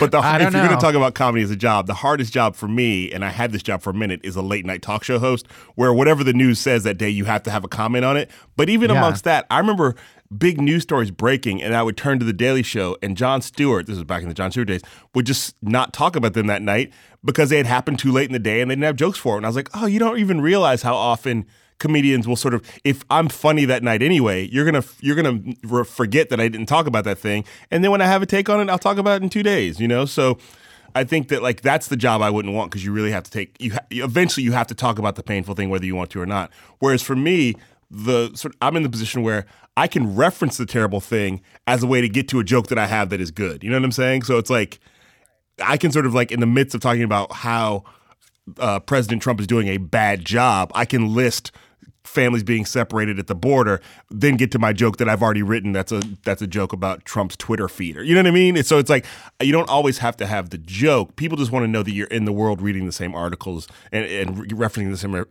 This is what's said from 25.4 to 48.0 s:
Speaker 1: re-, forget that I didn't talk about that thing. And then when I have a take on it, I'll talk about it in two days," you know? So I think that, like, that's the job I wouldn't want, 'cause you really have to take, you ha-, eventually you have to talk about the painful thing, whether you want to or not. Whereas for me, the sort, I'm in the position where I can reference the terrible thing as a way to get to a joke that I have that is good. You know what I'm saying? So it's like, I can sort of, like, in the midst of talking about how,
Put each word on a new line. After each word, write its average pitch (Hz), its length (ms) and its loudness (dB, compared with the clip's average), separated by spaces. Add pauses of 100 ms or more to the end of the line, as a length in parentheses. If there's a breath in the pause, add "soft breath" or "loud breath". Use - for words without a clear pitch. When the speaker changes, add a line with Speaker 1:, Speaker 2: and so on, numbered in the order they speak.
Speaker 1:
re-, 120 220 0
forget 123 460 0
that 113 100 0
I 113 80 2
didn't 110 180 -6
talk 156 200 2
about 113 180 0
that 98 140 -4
thing. 104 260 -2 (260 loud breath)
And 170 120 2
then 196 80 4
when 196 120 4
I 185 40 4
have 190 160 4
a 190 40 0
take 196 220 0
on 208 120 2
it, 202 100 -2
I'll 180 80 0
talk 196 200 0
about 202 220 2
it 190 40 -2
in 185 60 -2
two 208 120 -2
days," 110 380 0
you 117 80 2
know? 120 160 2
So 135 340 0 (560 loud breath)
I 131 100 0
think 147 240 -2
that, 127 140 0
like, 123 200 -2
that's 143 260 0
the 143 80 -2
job 110 260 2
I 104 80 2
wouldn't 104 240 -2
want, 107 160 -4
'cause 95 140 -8
you 101 80 -4
really 107 200 -2
have 92 120 -6
to - 60 -20
take, 101 300 -10
you 120 120 -6
ha-, - 180 -8
eventually 131 540 0
you 117 80 2
have 120 160 0
to 113 60 -12
talk 113 240 -2
about 107 180 -2
the - 60 -12
painful 98 320 -4
thing, 95 160 -4
whether 95 160 -2
you 92 100 -4
want 90 140 -6
to 92 100 -8
or 90 60 -6
not. 95 240 -4 (300 soft breath)
Whereas 135 220 2
for 135 140 -4
me, 143 380 2 (360 soft breath)
the 117 440 0
sort, 139 260 -10
I'm 143 160 2
in 160 60 2
the 135 80 -2
position 113 320 -4
where 107 240 -2 (300 soft breath)
I 147 120 4
can 113 260 0
reference 151 420 2
the 120 100 -6
terrible 104 340 -2
thing 98 400 -4 (260 soft breath)
as 120 160 2
a 127 40 0
way 127 140 2
to 120 80 2
get 87 200 -2
to 131 100 0
a 113 60 2
joke 117 240 2
that 117 100 -2
I 104 80 0
have 104 240 -2
that 95 100 -4
is 85 100 -6
good. 82 340 -8
You 107 60 -4
know 127 60 0
what 131 80 0
I'm 127 80 0
saying? 131 300 0
So 120 160 0
it's 113 120 -2
like, 110 280 -2 (840 soft breath)
I 123 140 2
can 151 160 0
sort 143 140 2
of, 120 80 0
like, 120 180 0
in 120 80 0
the 120 60 2
midst 135 280 2
of 113 60 -6
talking 120 220 0
about 104 300 0
how, 113 520 -4 (720 soft breath)